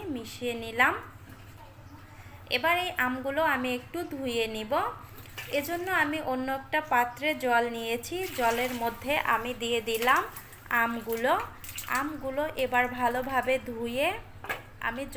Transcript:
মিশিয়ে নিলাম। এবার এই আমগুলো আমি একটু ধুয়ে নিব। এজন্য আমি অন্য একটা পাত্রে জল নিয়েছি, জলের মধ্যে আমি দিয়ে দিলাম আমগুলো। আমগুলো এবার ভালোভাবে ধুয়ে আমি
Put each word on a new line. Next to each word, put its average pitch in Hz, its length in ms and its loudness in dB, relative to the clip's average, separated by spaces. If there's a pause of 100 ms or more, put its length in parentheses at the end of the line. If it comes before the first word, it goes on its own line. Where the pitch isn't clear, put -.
(140)
মিশিয়ে 240 400 -4 (100)
নিলাম। 233 300 4 (1600)
এবার 320 180 4 (100)
এই 359 60 -2 (160)
আমগুলো 262 340 0 (140)
আমি 254 140 0 (100)
একটু 285 200 -8 (160)
ধুয়ে 240 300 0 (120)
নিব। 214 160 -4 (840)
এজন্য 339 280 -2 (160)
আমি 302 160 2 (140)
অন্য 254 160 -2 (120)
একটা 311 200 0 (120)
পাত্রে 247 360 4 (160)
জল 240 200 6 (120)
নিয়েছি, 233 400 -2 (220)
জলের 240 340 2 (100)
মধ্যে 233 300 -2 (220)
আমি 226 160 0 (120)
দিয়ে 233 180 2 (100)
দিলাম 247 320 6 (600)
আমগুলো। 233 500 2 (680)
আমগুলো 285 420 -2 (220)
এবার 247 200 4 (140)
ভালোভাবে 254 560 2 (160)
ধুয়ে 240 360 0 (840)
আমি 240 140 -2 (140)